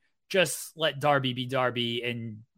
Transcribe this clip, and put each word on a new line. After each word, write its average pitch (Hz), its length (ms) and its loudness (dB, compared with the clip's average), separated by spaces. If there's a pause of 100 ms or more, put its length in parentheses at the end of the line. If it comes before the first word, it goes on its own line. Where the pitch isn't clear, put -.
(300)
Just 180 460 0
let 151 240 0
Darby 135 340 4
be 127 120 -6
Darby 120 560 0
and 117 360 -6 (200)